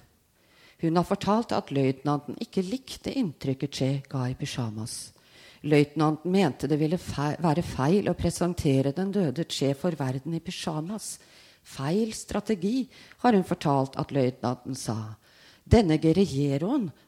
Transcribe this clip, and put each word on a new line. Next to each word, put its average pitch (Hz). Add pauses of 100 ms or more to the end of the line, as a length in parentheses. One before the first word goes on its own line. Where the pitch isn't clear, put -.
(840)
Hun 165
har 175
fortalt 208
at -
løytnanten 139
ikke 196
likte -
inntrykket 139
Che 135 (200)
ga 131
i 127
pyjamas. 110 (480)
Løytnanten 151
mente 180
det 151
ville 160
fe-, 147
være 160
feil 160
å 170
presentere 143
den 190
døde 165
Che 139
for 180
verden 135
i 165
pyjamas. 170 (420)
«Feil 202
strategi», 208 (320)
har 233
hun 185
fortalt 139
at 113
løytnanten 127
sa. 123 (680)
«Denne 170
guerrieroen», 160 (200)